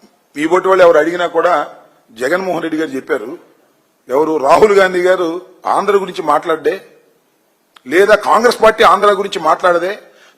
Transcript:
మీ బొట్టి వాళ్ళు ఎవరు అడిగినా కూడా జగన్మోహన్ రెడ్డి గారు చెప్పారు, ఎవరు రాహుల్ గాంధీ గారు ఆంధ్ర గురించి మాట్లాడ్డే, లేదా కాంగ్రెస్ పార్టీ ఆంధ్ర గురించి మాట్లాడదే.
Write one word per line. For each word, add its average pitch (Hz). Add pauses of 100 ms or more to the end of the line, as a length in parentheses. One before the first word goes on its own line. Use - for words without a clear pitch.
(380)
మీ 156
బొట్టి 180
వాళ్ళు 185
ఎవరు 165
అడిగినా 170
కూడా 165 (520)
జగన్మోహన్ 170
రెడ్డి 160
గారు 156
చెప్పారు, 127 (720)
ఎవరు 156
రాహుల్ 165
గాంధీ 185
గారు 180 (240)
ఆంధ్ర 190
గురించి 180
మాట్లాడ్డే, 156 (1040)
లేదా 196
కాంగ్రెస్ 220
పార్టీ 220
ఆంధ్ర 202
గురించి 196
మాట్లాడదే. 175 (380)